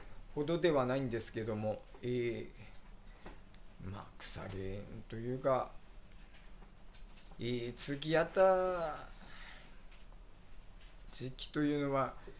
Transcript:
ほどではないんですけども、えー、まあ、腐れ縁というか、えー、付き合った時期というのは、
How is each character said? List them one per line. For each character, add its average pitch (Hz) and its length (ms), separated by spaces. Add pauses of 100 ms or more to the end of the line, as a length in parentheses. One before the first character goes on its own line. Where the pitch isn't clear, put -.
(340)
ほ 151 100
ど 165 140
で 165 120
は 135 160
な 127 100
い 139 40
ん 127 100
で 113 100
す - 120
け 113 120
ど 110 120
も、 107 260 (200)
え 120 440 (1400)
ー、 95 40
ま 101 100
あ、 - 40 (140)
腐 - 220 (140)
れ 95 220
縁 101 60 (260)
と 110 80
い 120 200
う - 20
か、 131 320 (1700)
え 117 40
ー、 120 320
付 143 320
き 160 80
合 165 80
っ 165 60
た 185 800 (2000)
時 127 200
期 - 200
と 151 80
い 147 220
う 139 60
の 135 60
は、 135 200 (260)